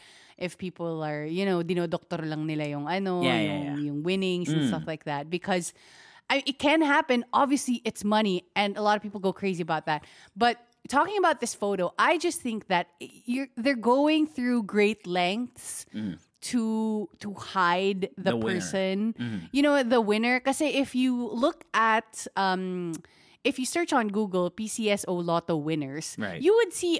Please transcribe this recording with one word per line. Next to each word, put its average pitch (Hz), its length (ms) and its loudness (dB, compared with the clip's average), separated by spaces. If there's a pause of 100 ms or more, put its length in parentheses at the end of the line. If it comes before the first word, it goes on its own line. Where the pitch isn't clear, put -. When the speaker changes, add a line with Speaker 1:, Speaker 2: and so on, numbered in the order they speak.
(380)
Speaker 1:
if 175 200 -6
people 165 480 -6
are, 151 180 -4
you 170 220 -2
know, 175 180 2
dinodoktor 175 640 -2
lang 156 180 -4
nila 151 220 -2
yung 143 220 -4
ano, 185 340 0
Speaker 2:
Yeah, 123 160 2
yeah, - 20 0
Speaker 1:
yung, 101 220 -2
Speaker 2:
yeah. 143 240 -6
Speaker 1:
yung 147 160 -4
winnings 180 460 0
and 156 140 2
Speaker 2:
Mm. 131 40 2
Speaker 1:
stuff 160 180 -2
like 160 200 -8
that. 147 240 -4
Because 180 420 -2 (580)
I, 277 160 2
it - 140 -4
can 302 220 4
happen. 285 500 4
Obviously, 254 540 2
it's - 180 -4
money, 208 400 2 (140)
and 202 180 0
a 208 60 -4
lot 208 160 4
of 202 40 -4
people 208 200 -10
go 185 100 2
crazy 185 300 -4
about 160 240 -4
that. 151 180 -2 (320)
But 233 220 2 (320)
talking 330 280 2
about 330 220 4
this - 160 -6
photo, 196 420 -2
I 285 200 4
just 320 240 -2
think 220 260 -6
that 180 200 0 (120)
you're, 247 560 -6
they're 240 240 0
going 294 480 4
through 247 360 0
great 202 440 2
lengths 180 800 -2 (100)
Speaker 2:
Mm. 214 240 -6 (320)
Speaker 1:
To, 220 580 0 (100)
to 208 140 -10
hide 185 840 0
the 185 140 0
Speaker 2:
The - 60 0
winner. 190 220 0
Speaker 1:
person. 190 600 -2
Speaker 2:
Mm-hmm. - 320 -6
Speaker 1:
You 277 100 2
know, 285 220 4
the 233 180 4
winner. 226 380 2
Kasi 269 260 0 (100)
if 262 200 0
you 254 200 2 (160)
look 262 320 0 (100)
at, 220 640 0
um, 185 580 -2 (500)
if 269 160 -2
you 254 60 -4
search 339 260 -2
on 233 160 2
Google 185 420 0
P 220 180 -8
C 214 220 -2
S 202 180 0
O 185 80 -2
Lotto 170 440 0
winners, 151 580 -4
Speaker 2:
Right. 185 240 -6
Speaker 1:
you 381 140 4
would 440 160 2
see 339 280 -2